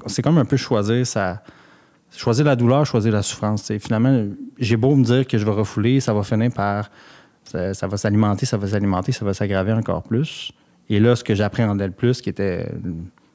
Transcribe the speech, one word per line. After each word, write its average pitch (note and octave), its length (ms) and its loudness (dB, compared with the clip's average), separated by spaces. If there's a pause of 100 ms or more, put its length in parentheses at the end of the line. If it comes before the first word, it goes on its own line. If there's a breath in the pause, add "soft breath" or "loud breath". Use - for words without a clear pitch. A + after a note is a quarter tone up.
on, A#2 40 -10
c'est A2+ 140 -4
comme D#3+ 160 4
un B2 60 4
peu C3+ 120 0
choisir A#2 500 0
sa, F#2+ 360 -4 (680 loud breath)
choisir B2 340 0
la C#3+ 120 4
douleur, B2+ 280 4
choisir A2+ 280 2
la G#2 100 0
souffrance. G#2 420 -4
T'sais, G#2+ 140 -6
finalement, A#2 460 2 (340)
j'ai A#2 180 0
beau C3 180 4
me C3+ 100 6
dire B2 220 4
que A#2 120 0
je G#2 60 0
vais G#2+ 80 2
refouler, A2 480 0
ça A#2+ 120 0
va G#2 100 2
finir A2+ 300 0
par, G2+ 380 -4 (540 loud breath)
ça, F2+ 300 -6
ça G2 120 -6
va G2 100 -4
s'alimenter, G#2 480 2
ça A#2+ 120 -2
va G2+ 120 -4
s'alimenter, G2+ 440 0
ça - 120 -8
va G2 80 0
s'aggraver G2 400 -2
encore G#2 300 -2
plus. - 500 -4 (380 soft breath)
Et G#2 100 2
là, A#2+ 160 6
ce - 80 -6
que A2 100 0
j'appréhendais G2+ 520 0
le F2+ 60 -6
plus, B2 280 -2
qui - 80 -10
était F2+ 420 -4 (640)